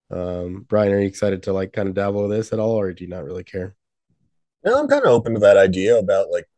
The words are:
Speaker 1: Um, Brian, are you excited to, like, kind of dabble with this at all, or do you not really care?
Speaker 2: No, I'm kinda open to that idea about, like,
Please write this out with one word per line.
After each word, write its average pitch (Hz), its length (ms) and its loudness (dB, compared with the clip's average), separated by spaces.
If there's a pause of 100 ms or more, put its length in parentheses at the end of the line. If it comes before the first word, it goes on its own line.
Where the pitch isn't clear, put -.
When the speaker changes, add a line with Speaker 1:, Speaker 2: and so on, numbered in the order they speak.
Speaker 1:
Um, 90 600 -8
Brian, 104 240 2
are 101 80 2
you 101 60 0
excited 98 360 -4
to, 98 100 -4
like, 95 200 -4
kind 101 160 -4
of 92 60 -6
dabble 101 320 -2
with 104 100 -4
this 110 160 -6
at 110 60 -2
all, 110 200 0
or 95 140 -4
do 90 100 -18
you 87 60 -14
not 90 160 -12
really 90 180 -12
care? 98 320 -12 (880)
Speaker 2:
No, 254 160 2
I'm 294 100 -2
kinda 269 180 2
open 117 260 2
to 110 80 -2
that 101 160 8
idea 95 400 4
about, 95 340 0
like, 87 260 -6